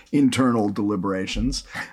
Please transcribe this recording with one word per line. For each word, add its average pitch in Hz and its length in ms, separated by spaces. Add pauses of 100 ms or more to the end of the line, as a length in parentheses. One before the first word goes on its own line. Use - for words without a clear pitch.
(100)
internal 123 600
deliberations. 101 920 (280)